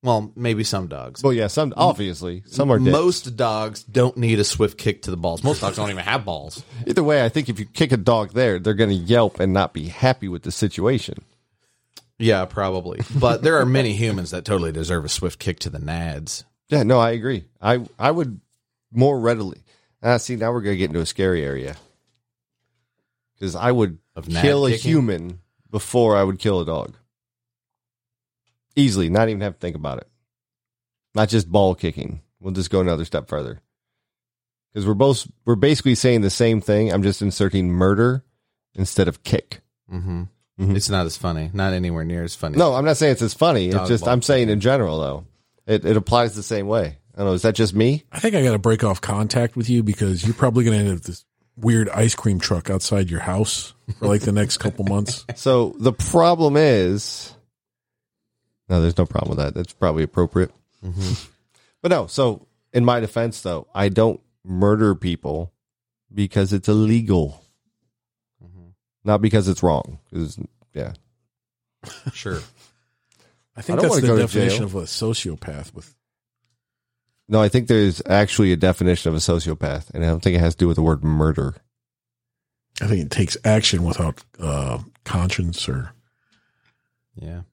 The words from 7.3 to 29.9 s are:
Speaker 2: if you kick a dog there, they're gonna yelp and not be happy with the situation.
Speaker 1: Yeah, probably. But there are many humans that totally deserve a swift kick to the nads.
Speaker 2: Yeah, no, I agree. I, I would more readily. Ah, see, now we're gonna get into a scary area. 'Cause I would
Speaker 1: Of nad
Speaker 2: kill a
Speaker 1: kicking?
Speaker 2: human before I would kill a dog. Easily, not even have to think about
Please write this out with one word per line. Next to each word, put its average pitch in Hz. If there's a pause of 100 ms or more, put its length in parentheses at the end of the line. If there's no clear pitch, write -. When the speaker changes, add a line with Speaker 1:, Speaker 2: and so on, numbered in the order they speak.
Speaker 2:
if 101
you 104
kick -
a 131
dog 104
there, 107
they're 104
gonna 104
yelp 95
and 95
not 92
be 78
happy 123
with 87
the 87
situation. 107 (1000)
Speaker 1:
Yeah, 104
probably. 92 (120)
But 123
there 156
are 127
many 127
humans 101
that 90
totally 87
deserve 80
a 76
swift -
kick -
to -
the 76
nads. 78 (240)
Speaker 2:
Yeah, 147
no, 123
I 117
agree. 117 (180)
I, 120 (160)
I 131
would 139 (540)
more 131
readily. 113 (380)
Ah, 117
see, 120
now 113
we're 120
gonna 101
get 87
into 85
a 80
scary 90
area. 69 (1600)
'Cause 95
I 98
would 101 (180)
Speaker 1:
Of 82
nad 82
Speaker 2:
kill 143
a 127
Speaker 1:
kicking? 117
Speaker 2:
human 92 (300)
before 110
I 98
would 95
kill 98
a 80
dog. 78 (1800)
Easily, 98
not 110
even 104
have 104
to -
think 87
about 73